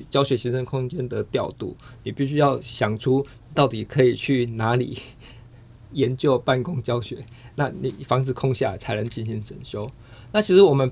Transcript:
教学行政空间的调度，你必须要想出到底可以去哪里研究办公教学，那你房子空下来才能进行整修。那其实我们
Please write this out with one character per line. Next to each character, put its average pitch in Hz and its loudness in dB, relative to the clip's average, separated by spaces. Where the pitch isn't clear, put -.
教 139 2
学 135 0
行 120 -2
政 127 -2
空 131 -4
间 135 -6
的 107 -4
调 110 -2
度， - -8
你 107 -6
必 139 -2
须 143 -2
要 139 4
想 110 -2
出 135 2
到 143 4
底 117 -6
可 135 2
以 120 4
去 123 0
哪 113 0
里 123 -2
研 131 0
究 135 2
办 131 0
公 143 -4
教 120 -2
学， - -12
那 143 0
你 131 -4
房 131 2
子 131 -2
空 131 0
下 117 0
来 90 -8
才 - -6
能 107 -2
进 113 -8
行 110 -6
整 - -12
修。 107 -8
那 208 2
其 190 2
实 196 10
我 165 8
们 131 2